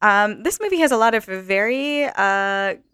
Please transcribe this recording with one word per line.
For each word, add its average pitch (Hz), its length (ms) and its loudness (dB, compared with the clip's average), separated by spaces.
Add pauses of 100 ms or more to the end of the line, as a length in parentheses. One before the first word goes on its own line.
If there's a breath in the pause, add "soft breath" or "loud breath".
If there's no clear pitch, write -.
Um, 208 420 2
this - 160 -4
movie 392 180 -2
has 302 140 2
a 247 40 4
lot 226 200 4
of 220 80 -4
very, 220 800 -2
uh, 196 720 -2 (180)